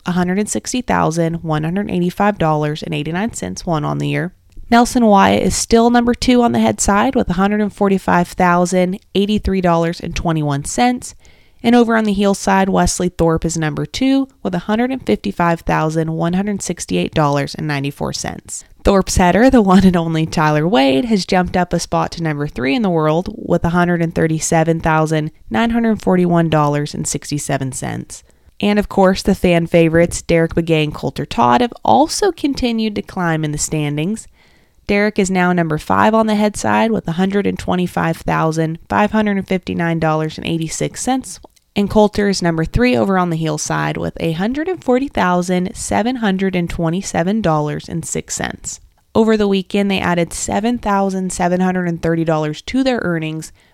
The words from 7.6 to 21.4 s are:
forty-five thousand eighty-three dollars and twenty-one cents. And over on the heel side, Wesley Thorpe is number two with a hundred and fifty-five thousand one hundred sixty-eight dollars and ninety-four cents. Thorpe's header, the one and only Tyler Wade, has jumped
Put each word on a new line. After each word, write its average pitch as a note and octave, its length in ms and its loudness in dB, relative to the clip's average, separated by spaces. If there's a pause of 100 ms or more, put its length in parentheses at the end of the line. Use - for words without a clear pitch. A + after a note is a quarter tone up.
forty-five F#3 540 2
thousand F3+ 720 2 (160)
eighty-three G3 460 0
dollars E3+ 380 0
and E3+ 160 -8
twenty-one D3 500 -2
cents. B3 500 -2 (460)
And A#3 140 4
over A#3 220 4
on A3 80 0
the G#3 80 0
heel G3 220 2
side, G3 340 2
Wesley F3+ 400 2
Thorpe E3 340 0
is E3 140 -2
number D3+ 280 -2
two C4+ 440 0 (120)
with F#3 140 -6
a F3 40 -2
hundred A#3 320 -2
and C4 140 -8
fifty-five F3 540 0
thousand D#3+ 540 -2
one E3 180 -2
hundred G3 300 -2
sixty-eight - 520 -4
dollars C#3+ 400 0
and D#3 140 -6
ninety-four C#3 460 -6
cents. - 500 -10 (220)
Thorpe's G3 320 2
header, F#3+ 320 6
the B3+ 120 6
one F#3+ 240 6
and F3+ 120 6
only E3 280 0
Tyler D3+ 400 0
Wade, C4 380 2
has A3+ 220 0
jumped F3+ 320 0